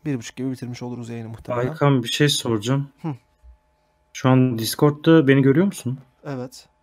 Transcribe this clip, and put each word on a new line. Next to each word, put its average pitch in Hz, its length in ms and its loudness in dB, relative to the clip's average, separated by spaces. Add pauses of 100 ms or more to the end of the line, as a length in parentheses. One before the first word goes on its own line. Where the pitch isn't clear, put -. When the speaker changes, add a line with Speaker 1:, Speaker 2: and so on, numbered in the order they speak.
Speaker 1:
Bir 143 120 -4
buçuk - 180 -12
gibi 131 160 -6
bitirmiş 123 320 -12
oluruz 120 260 -12
yayını 117 200 -12
muhtemelen. 123 400 -6
Speaker 2:
Aykan, 143 340 2
bir 117 40 -8
şey 147 220 0
soracağım. 127 600 -2 (120)
Speaker 1:
Hı. 151 140 -6 (960)
Speaker 2:
Şu - 160 0
an 127 300 4
Discord'da 147 680 4
beni 135 140 6
görüyor 139 240 4
musun? 139 340 -6 (240)
Speaker 1:
Evet. 131 460 -12 (140)